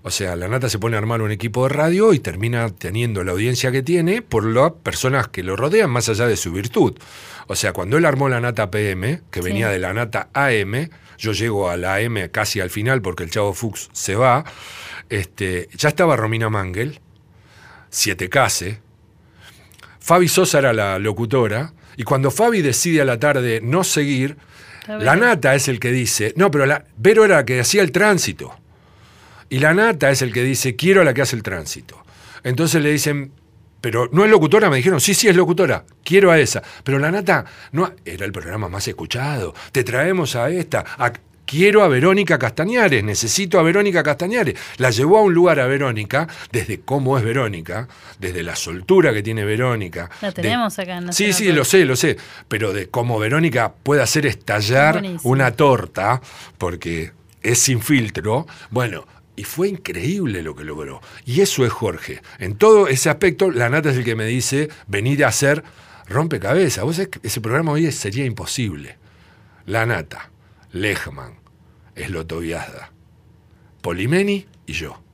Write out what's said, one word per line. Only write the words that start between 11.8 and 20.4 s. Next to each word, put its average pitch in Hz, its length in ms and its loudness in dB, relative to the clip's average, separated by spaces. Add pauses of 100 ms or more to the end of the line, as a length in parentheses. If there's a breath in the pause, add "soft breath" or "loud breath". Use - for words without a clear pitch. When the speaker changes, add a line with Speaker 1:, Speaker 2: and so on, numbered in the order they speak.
Speaker 1:
A 101 60 0
M 110 300 -4
casi 110 300 -2
al 90 80 -4
final 120 320 -2
porque 92 220 -6
el 82 60 -10
Chavo 101 240 -2
Fuchs - 380 -8
se - 240 -6
va, 127 300 2 (640 loud breath)
este, 92 680 -6
ya 147 140 0
estaba 156 260 2
Romina 110 340 -2
Mangel, 107 520 -6 (880 soft breath)
Siete 92 400 -4
Case, 107 500 0 (1200 loud breath)
Fabi 175 300 4
Sosa 165 300 2